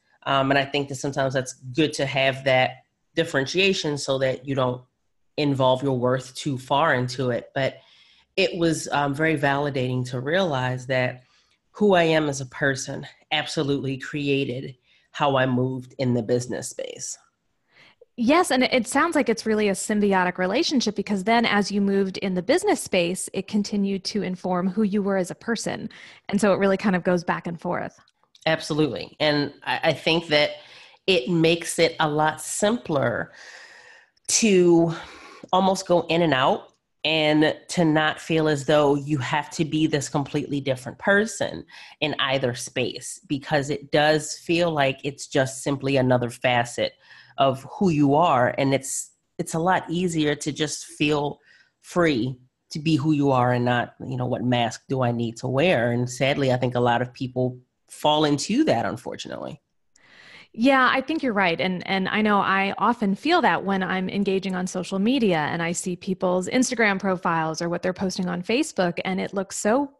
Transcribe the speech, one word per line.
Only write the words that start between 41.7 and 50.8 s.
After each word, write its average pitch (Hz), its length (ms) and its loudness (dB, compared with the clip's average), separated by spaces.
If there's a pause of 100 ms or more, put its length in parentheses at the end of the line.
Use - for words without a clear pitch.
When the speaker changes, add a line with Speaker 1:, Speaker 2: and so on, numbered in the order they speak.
Speaker 1:
in 147 200 0
either 135 360 0
space, - 720 -6
because 143 420 -2
it 143 220 -6
does 151 460 2
feel 170 340 0
like 139 320 0
it's 139 240 -8
just 131 360 -2
simply 135 340 0
another 123 320 2
facet 120 640 -2 (440)
of 135 320 0
who 196 200 0
you 143 260 4
are. 143 420 4
And 135 160 2
it's, - 380 -4 (260)
it's 165 160 -6
a 165 60 -2
lot 175 300 2
easier 160 460 0
to 143 160 -6
just 147 340 -6